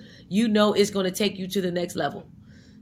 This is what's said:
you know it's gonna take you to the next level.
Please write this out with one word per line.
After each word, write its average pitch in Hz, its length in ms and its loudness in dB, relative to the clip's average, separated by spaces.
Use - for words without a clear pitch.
you 220 180 2
know 208 260 4
it's 202 180 4
gonna 190 200 -2
take 196 280 -2
you 185 80 -8
to 190 140 -2
the 180 100 -2
next 175 240 -4
level. - 320 -6